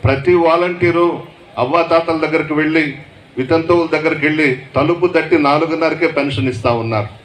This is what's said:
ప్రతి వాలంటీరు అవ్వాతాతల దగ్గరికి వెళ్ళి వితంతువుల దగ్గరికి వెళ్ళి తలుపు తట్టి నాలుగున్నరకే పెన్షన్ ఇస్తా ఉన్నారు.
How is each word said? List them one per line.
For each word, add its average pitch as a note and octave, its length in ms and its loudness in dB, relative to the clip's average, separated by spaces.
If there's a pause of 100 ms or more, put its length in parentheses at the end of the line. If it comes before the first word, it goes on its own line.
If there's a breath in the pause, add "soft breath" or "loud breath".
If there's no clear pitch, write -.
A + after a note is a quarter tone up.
ప్రతి C#3 320 2
వాలంటీరు E3+ 840 2 (360)
అవ్వాతాతల E3 600 0
దగ్గరికి D#3 360 -2
వెళ్ళి D3+ 420 0 (420)
వితంతువుల D#3+ 560 0
దగ్గరికి D#3 340 -2
వెళ్ళి D#3 200 0 (280)
తలుపు E3 400 0
తట్టి D#3+ 220 2 (100)
నాలుగున్నరకే D#3+ 600 0 (100)
పెన్షన్ C#3 360 -2
ఇస్తా A#2+ 180 -2 (120)
ఉన్నారు. G#2+ 260 -2 (160)